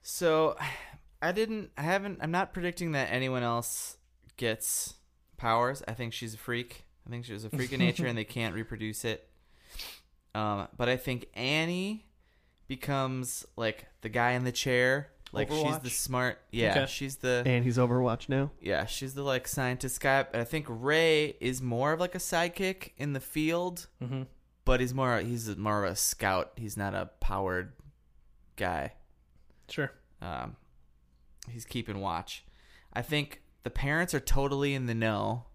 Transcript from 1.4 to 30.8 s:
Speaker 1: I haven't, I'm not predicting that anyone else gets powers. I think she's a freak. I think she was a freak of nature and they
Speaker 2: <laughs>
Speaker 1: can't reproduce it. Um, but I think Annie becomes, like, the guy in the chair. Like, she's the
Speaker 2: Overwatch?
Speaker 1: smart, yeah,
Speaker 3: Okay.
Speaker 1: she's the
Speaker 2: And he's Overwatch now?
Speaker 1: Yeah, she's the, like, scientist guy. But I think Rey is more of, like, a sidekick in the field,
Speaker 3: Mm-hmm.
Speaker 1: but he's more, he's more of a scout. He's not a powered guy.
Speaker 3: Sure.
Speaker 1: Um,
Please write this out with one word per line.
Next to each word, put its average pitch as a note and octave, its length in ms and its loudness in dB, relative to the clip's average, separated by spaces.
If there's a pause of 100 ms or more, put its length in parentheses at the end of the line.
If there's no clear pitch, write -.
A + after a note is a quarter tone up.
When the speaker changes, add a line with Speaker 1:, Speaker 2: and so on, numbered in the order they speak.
Speaker 1:
I C#3+ 60 -4
haven't, G3 400 0
I'm D#3+ 80 -2
not F3+ 240 0
predicting F3 380 -2
that C3+ 200 0
anyone B2+ 300 0
else - 560 -2 (400)
gets - 560 -2 (420)
powers. A#2+ 500 2
I A2+ 60 -6
think A#2 220 -6
she's A2+ 200 -8
a G#2+ 40 -18
freak. - 480 -6 (200)
I A2+ 40 -14
think A#2+ 160 -10
she A#2 80 -10
was G#2 100 -10
a G#2+ 60 -8
freak B2+ 220 -2
of C#3+ 60 -4
nature E3 280 2
and A#2+ 100 -2
they A2 80 -2
Speaker 2:
<laughs> - 140 -10
Speaker 1:
can't A2 160 -2
reproduce G#2+ 500 -6
it. A2 240 -4 (1040)
Um, G#2 340 0 (100)
but A#2+ 100 2
I B2+ 80 4
think B2 380 -4
Annie E3+ 720 0 (600)
becomes, C3 760 -2 (120)
like, A2+ 300 -2 (140)
the A2+ 80 -8
guy A#2+ 240 4
in B2+ 120 0
the B2 80 0
chair. C3 580 2 (220)
Like, A2 180 0
she's D3+ 100 2
the D3+ 280 0
Speaker 2:
Overwatch? - 20 -4
Speaker 1:
smart, B2+ 480 0 (120)
yeah, A2+ 200 4
Speaker 3:
Okay. C3+ 160 4
Speaker 1:
she's C3+ 300 -6
the B2 280 2
Speaker 2:
And B2 200 4
he's A#2+ 120 4
Overwatch B2 540 4
now? C#3 200 2 (120)
Speaker 1:
Yeah, F#2+ 240 0
she's C3 280 -6
the, C#3 80 -8
like, C3 240 0
scientist B2+ 540 -2
guy. C3+ 220 6
But A#2+ 180 -2
I A#2+ 40 0
think D3+ 240 -4
Rey D3+ 720 4
is B2+ 200 0
more B2+ 320 2
of, D#3+ 80 0
like, F3+ 140 0
a F#3 40 -4
sidekick F3 800 -2
in C#3+ 160 -2
the C3+ 80 -2
field, E3+ 680 -2 (140)
Speaker 3:
Mm-hmm. C3 200 -4 (420)
Speaker 1:
but B2+ 160 6
he's B2+ 140 0
more, B2+ 240 2
he's A2+ 380 -2
more G#2 280 2
of F2+ 80 2
a G2 40 -2
scout. - 600 2
He's A2 220 -8
not G2 160 -2
a F#2+ 160 -4 (100)
powered F#2+ 520 0 (840)
guy. E2+ 380 -2 (720)
Speaker 3:
Sure. C#3+ 220 -2 (320)
Speaker 1:
Um, C#2+ 340 -8 (920)